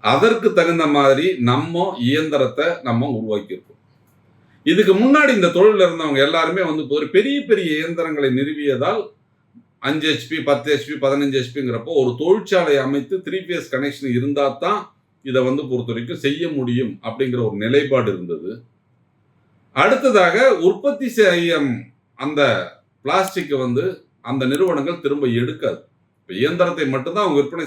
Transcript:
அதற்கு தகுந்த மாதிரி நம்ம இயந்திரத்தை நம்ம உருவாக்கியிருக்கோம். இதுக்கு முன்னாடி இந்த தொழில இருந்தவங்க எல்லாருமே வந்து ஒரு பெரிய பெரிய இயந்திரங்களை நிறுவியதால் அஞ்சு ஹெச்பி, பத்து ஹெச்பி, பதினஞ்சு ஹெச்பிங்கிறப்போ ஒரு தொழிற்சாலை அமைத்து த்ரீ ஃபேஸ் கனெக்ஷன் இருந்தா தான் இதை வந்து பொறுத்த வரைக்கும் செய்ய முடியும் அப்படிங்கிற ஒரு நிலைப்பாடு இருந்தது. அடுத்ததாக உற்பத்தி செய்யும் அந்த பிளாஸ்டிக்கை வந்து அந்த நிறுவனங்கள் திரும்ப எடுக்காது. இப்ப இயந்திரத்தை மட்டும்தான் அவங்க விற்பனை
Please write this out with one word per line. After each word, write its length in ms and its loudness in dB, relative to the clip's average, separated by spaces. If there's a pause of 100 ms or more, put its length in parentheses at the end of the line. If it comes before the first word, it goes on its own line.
அதற்கு 440 2 (100)
தகுந்த 280 2 (100)
மாதிரி 300 4 (240)
நம்ம 360 0 (220)
இயந்திரத்தை 580 0 (220)
நம்ம 300 0
உருவாக்கியிருக்கோம். 640 -8 (840)
இதுக்கு 360 4
முன்னாடி 340 6
இந்த 220 2
தொழில 300 6
இருந்தவங்க 380 0
எல்லாருமே 440 0
வந்து 140 -4 (140)
ஒரு 180 -2
பெரிய 220 2 (140)
பெரிய 260 0
இயந்திரங்களை 640 -2
நிறுவியதால் 640 -2 (840)
அஞ்சு 240 -2
ஹெச்பி, 280 -6 (100)
பத்து 240 0
ஹெச்பி, 320 -4
பதினஞ்சு 340 0
ஹெச்பிங்கிறப்போ 640 -6
ஒரு 100 0 (100)
தொழிற்சாலை 600 2
அமைத்து 320 -4 (100)
த்ரீ 200 -4
ஃபேஸ் 280 -8
கனெக்ஷன் 440 -4
இருந்தா 280 -2 (180)
தான் 160 -2 (440)
இதை 240 0
வந்து 200 -2
பொறுத்த 240 -4
வரைக்கும் 300 -8
செய்ய 320 -2
முடியும் 400 -2 (120)
அப்படிங்கிற 320 -4 (100)
ஒரு 160 -8
நிலைப்பாடு 480 2
இருந்தது. 380 -8 (1200)
அடுத்ததாக 720 4 (200)
உற்பத்தி 400 0 (120)
செய்யும் 520 4 (480)
அந்த 220 -2 (640)
பிளாஸ்டிக்கை 600 -2
வந்து 200 -2 (440)
அந்த 220 -2
நிறுவனங்கள் 500 -2
திரும்ப 240 -2 (140)
எடுக்காது. 400 -4 (400)
இப்ப 180 -20
இயந்திரத்தை 560 0
மட்டும்தான் 320 -2
அவங்க 140 2
விற்பனை 280 -2